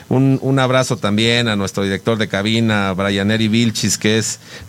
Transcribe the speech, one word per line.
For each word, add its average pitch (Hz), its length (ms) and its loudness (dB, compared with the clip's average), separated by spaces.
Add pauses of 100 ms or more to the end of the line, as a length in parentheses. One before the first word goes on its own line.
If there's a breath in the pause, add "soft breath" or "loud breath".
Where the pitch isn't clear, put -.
(100)
un, 135 320 4
un 135 160 0
abrazo 127 400 2
también 113 500 0
a 107 80 0
nuestro 98 260 -2
director 98 360 -2
de 104 100 -2
cabina, 107 300 0 (360)
Brian 98 360 0
Eri 110 180 0
Vilchis, 113 480 0
que 110 220 2
es - 220 -4 (280 loud breath)